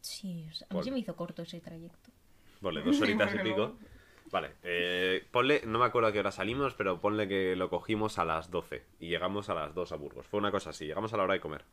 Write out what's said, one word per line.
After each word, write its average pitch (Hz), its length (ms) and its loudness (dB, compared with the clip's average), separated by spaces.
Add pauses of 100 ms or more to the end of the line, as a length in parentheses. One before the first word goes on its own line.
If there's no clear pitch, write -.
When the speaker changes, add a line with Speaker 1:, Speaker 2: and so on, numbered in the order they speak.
Speaker 1:
Sí, 170 480 -8
o 156 40 -18
sea, - 160 -10
a 190 40 -8
mí 196 40 0
Speaker 2:
Ponle. 180 80 0
Speaker 1:
se 262 60 -2
me 269 80 0
hizo 175 160 -6
corto 175 280 -8
ese 170 180 -12
trayecto. 165 480 -16 (500)
Speaker 2:
Ponle, 87 220 -2
dos 277 200 6
Speaker 3:
<laughs> - 0 -
Speaker 2:
horitas 208 340 4
y - 20 0
Speaker 3:
Bueno. 190 120 0
Speaker 2:
pico. 196 280 0 (540)
Vale, 78 200 -2 (120)
eh, 90 680 2
ponle, 131 340 4
no 113 140 0
me 123 60 6
acuerdo 113 240 4
a - 20 2
qué 104 80 2
hora 98 120 2
salimos, 120 420 0
pero 92 260 0
ponle 104 300 2
que 95 260 2
lo 90 140 0
cogimos 107 500 0
a 85 60 4
las 82 260 -2
doce 85 320 -4 (160)
y 85 80 -10
llegamos 92 420 0
a 98 40 2
las 78 200 -2
dos 87 200 -4
a - 20 -4
Burgos. 71 320 -10
Fue 104 120 0
una 101 120 2
cosa 95 200 -2
así, 78 140 -8
llegamos 101 280 -4
a 110 40 0
la 101 60 4
hora 95 120 4
de 90 40 -2
comer. 78 340 -8